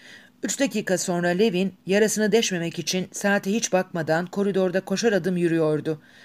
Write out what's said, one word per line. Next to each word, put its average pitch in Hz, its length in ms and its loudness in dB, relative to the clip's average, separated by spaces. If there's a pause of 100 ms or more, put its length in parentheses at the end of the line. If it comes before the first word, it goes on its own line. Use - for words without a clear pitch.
(420)
Üç - 180 -4
dakika 208 380 0
sonra 175 300 -2
Levin 185 460 2 (120)
yarasını 208 460 2
deşmemek 180 460 0
için 180 340 -4
saate 196 400 0
hiç 226 200 -2
bakmadan 170 540 0
koridorda 190 540 0
koşar 196 320 0
adım 185 240 0
yürüyordu. 156 640 0 (240)